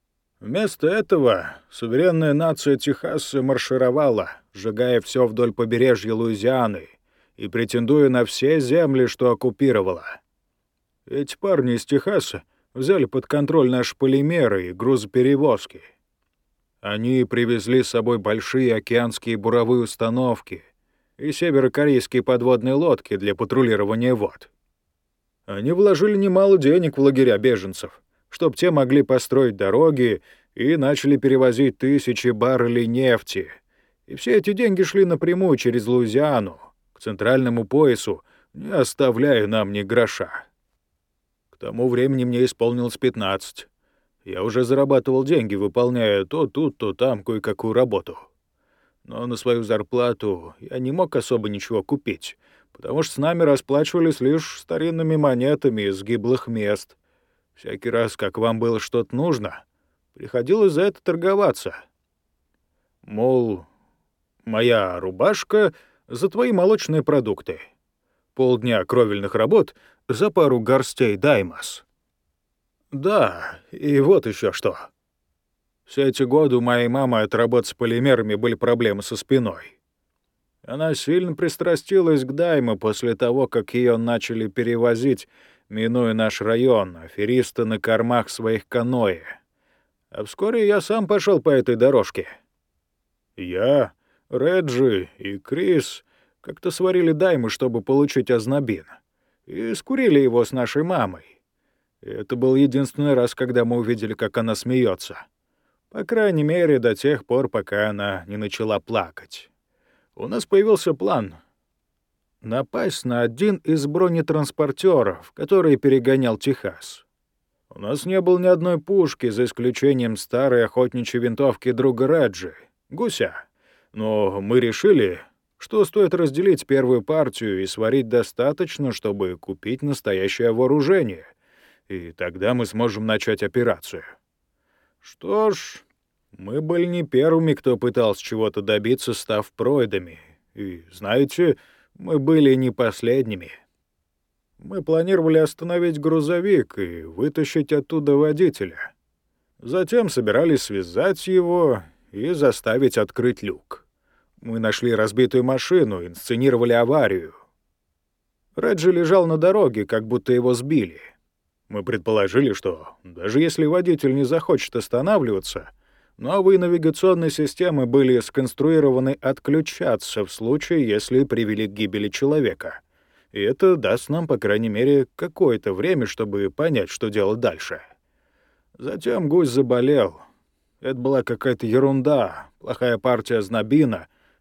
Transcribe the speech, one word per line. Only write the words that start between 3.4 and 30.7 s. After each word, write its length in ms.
маршировала, 880
сжигая 460
всё 280
вдоль 260
побережья 600
Луизианы 760
и 100
претендуя 600
на 160
все 340
земли, 460
что 240
оккупировала. 760
Эти 320
парни 380
из 100
Техаса 580
взяли 320
под 220
контроль 420
наши 260
полимеры 760
и 40
грузоперевозки. 1080
Они 420
привезли 600
с 60
собой 280
большие 580
океанские 600
буровые 460
установки — 800
и 120
северокорейские 920
подводные 500
лодки 420
для 200
патрулирования 800
вод. 340
Они 260
вложили 460
немало 400
денег 400
в 40
лагеря 360
беженцев, 640
чтоб 260
те 160
могли 320
построить 520
дороги 680
и 220